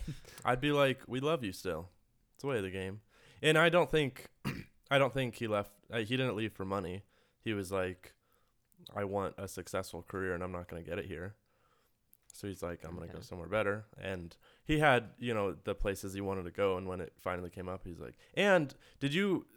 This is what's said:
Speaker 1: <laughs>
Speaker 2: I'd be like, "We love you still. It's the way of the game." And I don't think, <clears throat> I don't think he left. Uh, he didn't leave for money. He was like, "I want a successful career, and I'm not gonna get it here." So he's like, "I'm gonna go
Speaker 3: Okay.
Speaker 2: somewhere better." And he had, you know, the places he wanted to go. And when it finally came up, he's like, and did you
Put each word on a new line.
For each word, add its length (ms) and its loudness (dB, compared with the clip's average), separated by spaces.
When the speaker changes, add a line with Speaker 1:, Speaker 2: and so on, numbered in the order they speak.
Speaker 1:
<laughs> 240 -20
Speaker 2:
I'd 160 2
be 120 2
like, 340 4
"We 140 -4
love 220 0
you 100 -4
still. 360 -4
It's 80 -18
the 40 -4
way 100 0
of 60 0
the 60 -2
game." 320 -6
And 160 6
I 120 8
don't 200 6
think, 380 0
<clears throat> 320 -12
I 80 6
don't 140 4
think 220 -2
he 120 -2
left. 240 0
Uh, 80 0
he 180 0
didn't 180 2
leave 180 -2
for 120 -6
money. 380 -2
He 100 0
was 180 -2
like, 420 -2
"I 100 0
want 340 -2
a 80 -6
successful 560 -6
career, 320 -2
and 80 -4
I'm 80 -4
not 160 -8
gonna 160 -10
get 160 -6
it 60 -6
here." 280 -8
So 140 -10
he's 140 -8
like, 240 -6
"I'm 80 -8
gonna 140 -10
go 100 -12
Speaker 3:
Okay. 80 -12
Speaker 2:
somewhere 240 -10
better." 360 0
And 380 -8
he 160 2
had, 380 6
you 160 -2
know, 200 2
the 100 -2
places 400 -2
he 80 -4
wanted 220 -2
to 80 -6
go. 260 2
And 100 -4
when 140 -4
it 180 -8
finally 300 -4
came 180 -8
up, 160 -6
he's 160 -10
like, 160 -12
and 380 6
did 160 0
you 420 2